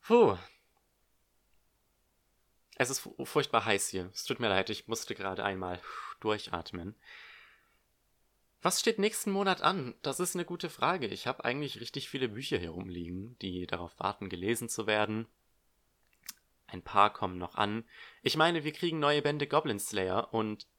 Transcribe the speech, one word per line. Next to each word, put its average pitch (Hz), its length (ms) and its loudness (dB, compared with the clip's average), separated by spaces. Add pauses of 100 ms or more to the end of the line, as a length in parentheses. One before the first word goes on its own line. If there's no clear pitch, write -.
Puh. 196 360 8 (2500)
Es 127 80 4
ist 131 100 -4
fu-, - 260 -10
furchtbar 135 400 0
heiß 101 240 2
hier. 92 240 -6
Es - 100 -10
tut - 160 -4
mir 117 80 2
leid, 95 220 4
ich - 180 -6
musste 113 260 -6
gerade 95 300 -4
einmal 92 380 -4 (400)
durchatmen. 92 720 -4 (1700)
Was - 180 2
steht 220 200 2
nächsten 208 320 0
Monat 196 300 2
an? 156 400 0
Das 143 200 -2
ist 180 120 -2
eine 175 120 -2
gute 175 240 -8
Frage. 147 380 0
Ich 101 200 -6
hab 127 140 -4
eigentlich 127 400 -4
richtig - 260 -8
viele 131 220 -2
Bücher 117 280 -4
hier 87 120 -2
rumliegen, 90 680 -8
die 90 280 -6
darauf 87 320 -6
warten, 98 300 -4
gelesen 104 400 -2
zu 107 180 -4
werden. 107 400 2 (1400)
Ein 90 140 -12
paar 104 300 6
kommen 92 260 -4
noch 90 180 -8
an. 107 280 0 (380)
Ich 131 160 2
meine, 165 260 4
wir 147 80 -2
kriegen 165 280 -2
neue 147 220 4
Bände 147 240 2
Goblin 139 340 2
Slayer 95 540 0
und 110 320 -2 (140)